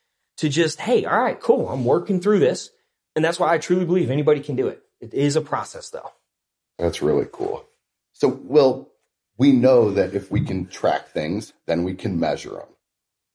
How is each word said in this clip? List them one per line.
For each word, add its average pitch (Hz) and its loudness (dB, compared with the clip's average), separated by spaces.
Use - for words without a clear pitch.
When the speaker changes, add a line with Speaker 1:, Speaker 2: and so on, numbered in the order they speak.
Speaker 1:
to 156 -2
just, 156 0
hey, 226 0
all 180 0
right, 247 -2
cool, - 0
I'm 127 -4
working 175 0
through 202 2
this. 143 0
And 156 0
that's 175 -2
why 165 2
I 165 2
truly 180 0
believe 160 0
anybody 147 2
can 135 -6
do 123 -2
it. - -8
It 117 -16
is 143 0
a 156 2
process, 110 -8
though. - -14
Speaker 2:
That's 85 -2
really 73 0
cool. - -8
So, - 0
Will, - 2
we 139 6
know 123 6
that 92 0
if - -4
we - 0
can 92 -4
track - -2
things, 85 -6
then 85 -2
we 92 -4
can 92 -4
measure 71 -4
'em. - -16